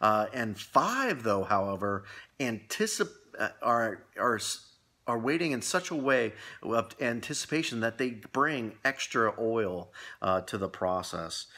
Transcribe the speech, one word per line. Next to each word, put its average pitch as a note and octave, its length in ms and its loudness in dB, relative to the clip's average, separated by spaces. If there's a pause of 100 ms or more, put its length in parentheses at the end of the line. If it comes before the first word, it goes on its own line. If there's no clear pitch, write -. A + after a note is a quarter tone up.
Uh, G#2+ 320 6
and A2+ 260 -2
five, G3 640 2
though, G2+ 220 2
however, G2 600 0 (360)
anticip-, C#3 680 -2 (300)
uh, G#2+ 100 0 (140)
are, A2+ 420 2 (140)
are A#2 180 4
s-, - 300 -6 (400)
are A#2 120 0
waiting D3+ 340 0
in A#2+ 80 -2
such - 300 -2
a E3+ 40 -4
way C3 380 2 (300)
of A2+ 380 0
anticipation B2 800 -2
that A2+ 180 0
they B2+ 120 0
bring A#2+ 640 -2 (120)
extra A#2+ 540 0
oil, G#2+ 540 -2 (300)
uh, F#2 200 4
to A2 140 -6
the F#2+ 120 -2
process, F2+ 800 -4 (100)